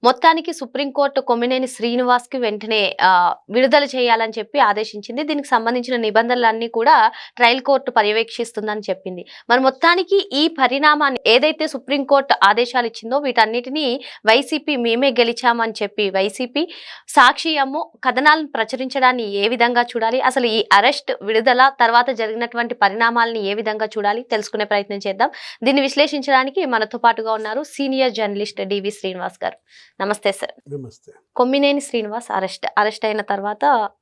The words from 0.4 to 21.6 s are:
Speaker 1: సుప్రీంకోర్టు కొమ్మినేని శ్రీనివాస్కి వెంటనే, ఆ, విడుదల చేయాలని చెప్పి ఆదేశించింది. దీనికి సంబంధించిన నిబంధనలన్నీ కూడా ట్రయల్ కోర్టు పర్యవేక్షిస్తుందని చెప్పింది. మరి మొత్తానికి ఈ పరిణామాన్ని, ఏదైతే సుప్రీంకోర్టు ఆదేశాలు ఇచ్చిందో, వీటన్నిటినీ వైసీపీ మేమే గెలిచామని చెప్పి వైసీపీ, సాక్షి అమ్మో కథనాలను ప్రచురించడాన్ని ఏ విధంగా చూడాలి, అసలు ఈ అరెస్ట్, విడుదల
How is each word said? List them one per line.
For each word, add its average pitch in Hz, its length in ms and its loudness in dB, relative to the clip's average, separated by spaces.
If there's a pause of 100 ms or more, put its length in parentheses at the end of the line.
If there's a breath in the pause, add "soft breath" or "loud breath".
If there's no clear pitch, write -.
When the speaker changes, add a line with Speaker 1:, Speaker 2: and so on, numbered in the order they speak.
Speaker 1:
సుప్రీంకోర్టు 277 680 -2
కొమ్మినేని 254 460 0
శ్రీనివాస్కి 247 720 -2
వెంటనే, 214 640 -2
ఆ, 180 340 4 (140)
విడుదల 254 340 4
చేయాలని 240 540 0
చెప్పి 220 220 -4
ఆదేశించింది. 214 640 -2
దీనికి 285 260 -4
సంబంధించిన 240 480 -2
నిబంధనలన్నీ 233 720 0
కూడా 226 440 4 (240 loud breath)
ట్రయల్ 240 240 2
కోర్టు 262 300 0
పర్యవేక్షిస్తుందని 214 920 -2
చెప్పింది. 185 460 -8 (240 loud breath)
మరి 247 100 4
మొత్తానికి 339 720 0
ఈ 294 160 2
పరిణామాన్ని, 277 760 2
ఏదైతే 311 400 2
సుప్రీంకోర్టు 277 760 0
ఆదేశాలు 240 440 2
ఇచ్చిందో, 226 320 -4
వీటన్నిటినీ 247 880 -2 (220 loud breath)
వైసీపీ 277 500 2
మేమే 240 340 2
గెలిచామని 233 640 0 (100)
చెప్పి 202 280 -4
వైసీపీ, 240 640 -2 (340 loud breath)
సాక్షి 285 480 4
అమ్మో 269 200 -2 (280)
కథనాలను 294 420 2
ప్రచురించడాన్ని 254 840 -2
ఏ 202 180 0
విధంగా 240 340 2
చూడాలి, 240 380 -2
అసలు 254 260 0
ఈ 226 260 0
అరెస్ట్, 208 400 2 (100)
విడుదల 240 580 4